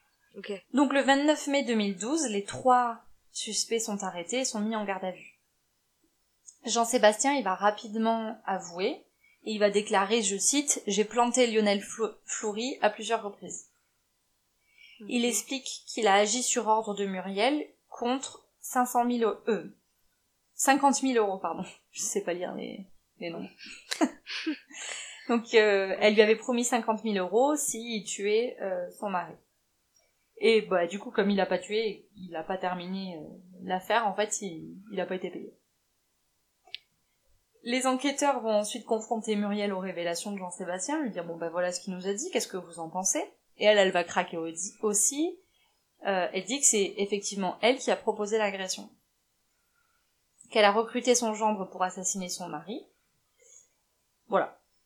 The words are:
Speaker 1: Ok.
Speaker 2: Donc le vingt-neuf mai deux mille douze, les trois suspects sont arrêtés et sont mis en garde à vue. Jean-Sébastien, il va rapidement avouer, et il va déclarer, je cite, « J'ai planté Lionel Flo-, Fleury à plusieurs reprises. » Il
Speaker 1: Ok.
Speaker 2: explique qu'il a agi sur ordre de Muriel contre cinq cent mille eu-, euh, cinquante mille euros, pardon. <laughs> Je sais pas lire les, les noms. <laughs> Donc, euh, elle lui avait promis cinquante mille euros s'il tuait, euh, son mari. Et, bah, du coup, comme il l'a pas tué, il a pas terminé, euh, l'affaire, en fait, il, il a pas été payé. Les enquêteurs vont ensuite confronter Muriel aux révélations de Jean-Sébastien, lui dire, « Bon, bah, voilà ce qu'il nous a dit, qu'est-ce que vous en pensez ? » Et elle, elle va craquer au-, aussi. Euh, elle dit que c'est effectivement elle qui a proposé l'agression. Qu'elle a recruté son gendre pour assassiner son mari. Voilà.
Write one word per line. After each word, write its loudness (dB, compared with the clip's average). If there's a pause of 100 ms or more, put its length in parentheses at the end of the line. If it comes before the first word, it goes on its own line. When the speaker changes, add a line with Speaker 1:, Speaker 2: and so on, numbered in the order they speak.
(360)
Speaker 1:
Ok. -12 (220)
Speaker 2:
Donc 4
le 4
vingt-neuf 4
mai 2
deux 0
mille 0
douze, -2
les -2
trois 2 (300)
suspects -4
sont -6
arrêtés -6
et -2
sont -4
mis -2
en -4
garde -4
à -4
vue. -14 (1300)
Jean-Sébastien, 4
il 0
va 0
rapidement 0
avouer, -4 (400)
et -4
il -4
va 4
déclarer, 2
je 0
cite, « 0
J'ai 2
planté 4
Lionel 2
Flo-, -6 (100)
Fleury -6
à 4
plusieurs -4
reprises. » -14 (1400)
Il 0
Speaker 1:
Ok. 2
Speaker 2:
explique -6
qu'il -2
a 8
agi 4
sur 0
ordre 2
de -4
Muriel -2 (220)
contre -6 (140)
cinq 0
cent 2
mille 2
eu-, 0
euh, 0 (920)
cinquante 4
mille 2
euros, 2
pardon. -6 (140)
<laughs> -20
Je -12
sais -2
pas -4
lire -6
les, -10 (320)
les -8
noms. -10 (520)
<laughs> -6
Donc, 0
euh, 6
elle 6
lui 8
avait 6
promis -2
cinquante 0
mille 0
euros 4
s'il -4
tuait, 0
euh, -4 (120)
son -6
mari. -4 (1040)
Et, 6
bah, 2
du -6
coup, -12
comme 2
il 2
l'a 4
pas 0
tué, -4 (100)
il -14
a -4
pas -4
terminé, -6
euh, -12 (360)
l'affaire, 0
en 0
fait, -2
il, -10 (160)
il -4
a -2
pas -6
été -8
payé. -12 (2000)
Les 0
enquêteurs 0
vont -2
ensuite -4
confronter -2
Muriel -2
aux -4
révélations -4
de -8
Jean-Sébastien, -6
lui -4
dire, « -6
Bon, -8
bah, -6
voilà -2
ce -6
qu'il -8
nous -6
a 0
dit, -6
qu'est-ce -2
que -8
vous -10
en -8
pensez ? » 0 (360)
Et 0
elle, 8
elle 6
va 4
craquer -2
au-, -4 (320)
aussi. 0 (680)
Euh, 2
elle -4
dit -4
que 2
c'est 4
effectivement -2
elle 4
qui 0
a 4
proposé -2
l'agression. -4 (1600)
Qu'elle 6
a 8
recruté 2
son 0
gendre -2
pour -4
assassiner -6
son -8
mari. -10 (1400)
Voilà. 0 (280)